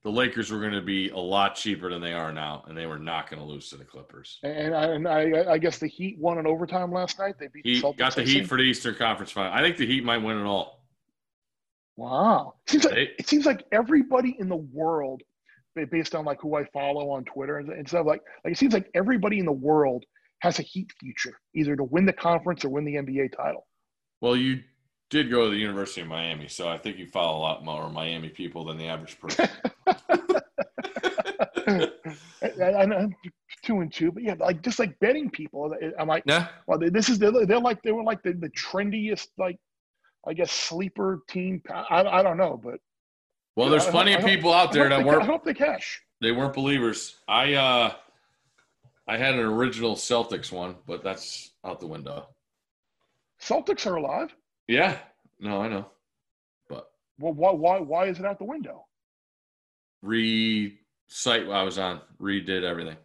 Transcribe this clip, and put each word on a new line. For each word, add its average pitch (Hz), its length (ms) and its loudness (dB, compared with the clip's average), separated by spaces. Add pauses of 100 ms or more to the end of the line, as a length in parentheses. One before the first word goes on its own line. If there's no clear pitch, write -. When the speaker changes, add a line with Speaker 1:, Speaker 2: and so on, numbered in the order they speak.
Speaker 1:
the 107 80 -6
Lakers 117 400 0
were 107 100 -6
gonna 104 200 -4
be 95 280 -2
a 90 80 -10
lot 98 380 2
cheaper 90 340 -4
than 87 120 -8
they 85 120 -6
are 80 180 -6
now, 76 360 -10
and 80 100 -14
they 82 80 -8
were 78 140 -10
not 80 300 -8
gonna 76 160 -12
lose 73 240 -14
to 71 80 -18
the 67 60 -20
Clippers. - 600 -20
Speaker 2:
And 151 320 -4
I, 156 100 0
and 160 220 -2
I, 160 440 2
I 160 60 4
guess 160 200 0
the 156 100 -6
Heat 185 300 -8
won 170 200 -2
in 160 100 -2
overtime 175 440 -2
last 180 280 -4
night. 196 200 -4
They 147 80 -12
beat - 160 -20
the 123 120 2
Speaker 1:
Heat 123 80 0
Speaker 2:
Celtics, 143 140 0
Speaker 1:
got 131 180 0
the 135 60 0
Speaker 2:
I 117 40 0
Speaker 1:
Heat 135 80 4
Speaker 2:
think. 139 140 2
Speaker 1:
for 131 100 0
the 135 60 4
Eastern 120 320 0
Conference 110 360 -2
Final. 95 220 -4
I 120 80 2
think 170 160 2
the 131 80 0
Heat 127 180 0
might 117 160 2
win 110 180 -2
it 101 80 -2
all. 101 400 -2 (1120)
Speaker 2:
Wow! 131 560 2 (140)
Seems - 180 4
like, - 100 4
Speaker 1:
They 131 140 2 (100)
Speaker 2:
it - 80 -8
seems 294 180 4
like 254 280 2
everybody 254 680 4
in 190 80 -4
the 180 80 -2
world, 147 680 -4 (540)
ba-, 156 100 -4
based 160 300 -2
on, 156 80 -2
like, 143 160 -4
who 151 160 -4
I 147 160 -2
follow 143 400 -2
on 131 140 -6
Twitter 139 320 -6
and, 143 120 -10
and 147 160 -10
stuff, 165 200 0
like, 151 160 2 (240)
like, 170 80 0
it - 40 -4
seems 262 160 6
like 196 200 2
everybody 208 460 2
in 185 60 0
the 156 60 2
world 135 540 4 (340)
has 170 200 0
a - 20 -6
Heat - 360 -8
future, 123 440 -8 (120)
either 147 220 0
to 139 80 -2
win 156 220 4
the 185 80 4
conference 170 500 0
or 139 60 0
win 147 160 -4
the 147 100 -4
N 143 80 -2
B 135 160 -4
A 135 80 0
title. - 400 -6 (540)
Speaker 1:
Well, 123 160 4
you 131 260 0 (460)
did 139 200 2
go 120 140 4
to 110 60 4
the 104 80 0
University 101 420 -4
of 82 80 -10
Miami, 80 400 -6
so 87 220 -6
I 82 80 -4
think 98 200 -8
you 90 80 -14
follow 85 320 0
a 78 40 -4
lot 80 240 -4
more 78 240 -8
Miami 80 400 -8
people 85 340 -10
than 80 140 -10
the 80 100 -8
average 80 320 -10
person. - 300 -2 (360)
Speaker 2:
<laughs> - 20 2 (1800)
I, 180 240 2 (720)
I, 196 220 4
I'm 196 300 2 (500)
two 208 180 0
and 156 100 -4
two, 170 200 0
but 208 120 -10
yeah, 208 160 -2
like, 175 220 0
just, 240 180 -4
like, 214 200 -2
betting 262 300 2
people, - 520 -8
I, 156 180 -6
I'm 156 80 -2
like, 156 180 0
Speaker 1:
Yeah. 165 220 4 (200)
Speaker 2:
well, - 120 2
this 175 300 2
is, 220 100 4
they're, 214 260 6
they're 214 140 4
like, 240 220 0
they 226 100 -2
were, 226 120 -2
like, 220 200 -2
the, 180 100 -2
the 170 180 -6
trendiest, 208 760 -4 (100)
like, 185 200 -2 (680)
I 165 60 -6
guess, 165 180 0
sleeper 190 800 -4
team. 185 400 -4
I, 175 320 0
I, 185 180 2
I 190 40 6
don't 175 140 4
know, 160 240 2
but 120 180 -10 (760)
Speaker 1:
Well, 117 100 4
Speaker 2:
you - 0 -
know, 139 60 2
Speaker 1:
there's 151 160 6
Speaker 2:
I 170 40 2
Speaker 1:
plenty 180 200 6
Speaker 2:
hope, 185 80 4
Speaker 1:
of 196 60 2
Speaker 2:
I 196 40 6
hope, 196 80 6
Speaker 1:
people 165 160 4
out 175 160 8
Speaker 2:
I - 40 -4
Speaker 1:
there 143 100 6
Speaker 2:
hope 139 60 6
Speaker 1:
that 139 80 6
Speaker 2:
they 131 60 4
ca-, 135 60 4
Speaker 1:
weren't, 151 140 8
Speaker 2:
I - 20 0
hope 311 200 0
they 311 80 -2
cash. - 480 -2 (200)
Speaker 1:
they 113 100 2
weren't 135 220 0
believers. 135 640 0 (100)
I, 127 260 4
uh, 123 400 4 (1120)
I 113 100 -4
had 131 180 0
an 123 40 0
original 113 560 0
Celtics 117 560 -2
one, 90 240 -8 (100)
but 87 180 -10
that's - 480 -10 (140)
out 90 140 -10
the 87 80 -12
window. 73 400 -12 (1120)
Speaker 2:
Celtics - 480 -2
are 180 60 -2
alive. 160 400 -4 (320)
Speaker 1:
Yeah. 143 300 2 (420)
No, 101 220 -4
I 110 80 -2
know. 104 180 -6 (800)
But - 240 -14 (260)
Speaker 2:
Well, 156 160 -6
why, 165 180 4
why, 175 280 2
why 165 260 0
is 185 140 -4
it 185 60 -8
out 202 140 -4
the 190 60 -10
window? 269 400 -12 (1160)
Speaker 1:
Re-, 110 760 0 (300)
site 117 420 0
I 98 140 2
was 92 160 -4
on, 90 220 -4 (200)
redid 95 420 -2
everything. 85 420 -6